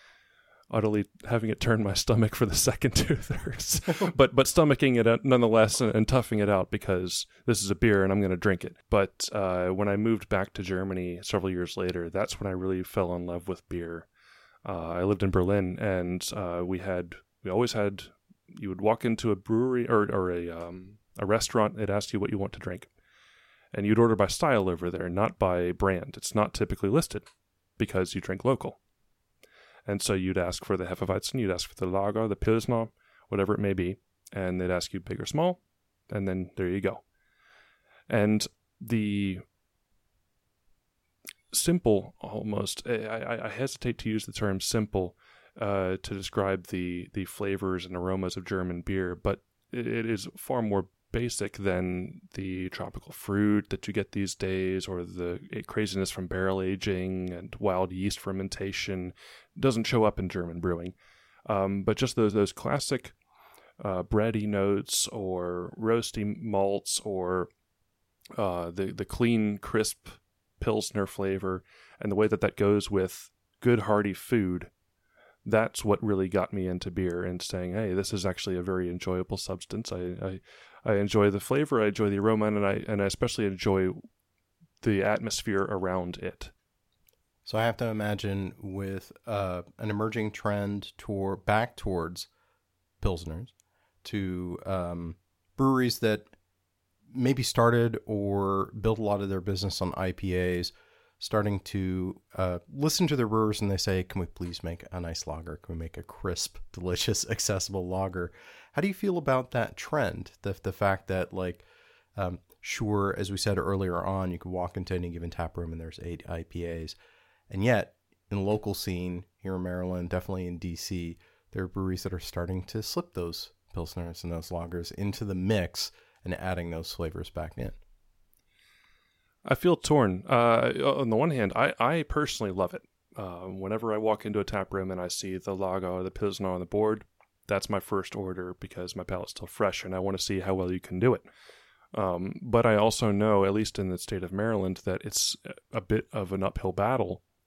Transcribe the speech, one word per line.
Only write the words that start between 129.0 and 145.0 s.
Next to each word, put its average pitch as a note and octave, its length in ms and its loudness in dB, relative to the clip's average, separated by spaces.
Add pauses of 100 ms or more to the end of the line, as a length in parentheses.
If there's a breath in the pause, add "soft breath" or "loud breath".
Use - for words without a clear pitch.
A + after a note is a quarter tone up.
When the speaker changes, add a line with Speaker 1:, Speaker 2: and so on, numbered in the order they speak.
Speaker 1:
I - 100 4
feel F3 220 4
torn. G#2+ 520 4
Uh, A#2+ 440 6 (240)
on C3 120 0
the A2 60 4
one D#3 160 4
hand, A2 240 0
I, B2+ 240 2
I D3+ 240 2
personally C#3 480 -2
love F2+ 220 0
it. - 100 -10 (320)
Uh, F#2 300 -10
whenever G2+ 480 -4
I G#2+ 40 0
walk A2 280 0
into G#2 140 -2
a G2 40 2
tap G2 300 -4
room F#2+ 180 -2
and F2+ 100 -4
I F2+ 60 -4
see F#2 300 -6
the F#2+ 180 -6
lager F#2 320 -2
or F2+ 160 -4
the F#2 80 -6
Pilsner G2 380 -4
on F2+ 100 -2
the F2+ 60 -6
board, G#2+ 400 0 (420)
that's G2 220 -2
my G2+ 100 0
first - 360 -4
order F#2 440 -6
because - 380 -10
my F2+ 60 -6
palate's F2+ 280 -6
still - 160 -14
fresh - 360 0
and F#2 120 -4
I F#2 40 -2
wanna F#2+ 200 0
see F#2+ 220 -2
how F#2+ 120 0
well F2+ 180 0
you F#2 100 -2
can F2+ 180 -6
do A#2+ 140 6
it. - 100 -4 (720 loud breath)
Um, F#2 460 -2
but A#2 240 4
I A2 100 6
also A2 360 4
know, G2+ 340 6
at G2 80 4
least G#2+ 260 -2
in F#2+ 100 -2
the F2+ 80 -4
state F#2 260 -6
of F2+ 100 -8
Maryland, G2 520 0
that F#2+ 180 -2